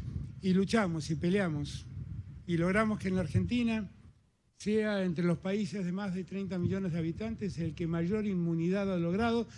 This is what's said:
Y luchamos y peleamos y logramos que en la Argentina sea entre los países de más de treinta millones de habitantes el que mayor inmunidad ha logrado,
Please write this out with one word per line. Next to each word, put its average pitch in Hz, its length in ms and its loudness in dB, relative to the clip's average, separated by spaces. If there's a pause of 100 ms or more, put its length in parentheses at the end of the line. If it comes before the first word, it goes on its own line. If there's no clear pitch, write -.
(400)
Y 190 120 2
luchamos 180 580 2
y 160 60 0
peleamos 170 680 0 (640)
y 175 120 2
logramos 202 420 4
que 190 80 -2
en 185 80 2
la 185 60 2
Argentina 214 680 2 (680)
sea 214 460 2
entre 175 220 2
los 170 140 4
países 196 460 -2
de 175 60 0
más 190 240 -2
de 185 80 -4
treinta 185 360 -4
millones 180 340 0
de 170 60 -2
habitantes 185 600 -4
el 160 160 -4
que 170 140 -2
mayor 170 360 0
inmunidad 180 680 0
ha 180 60 0
logrado, 226 600 0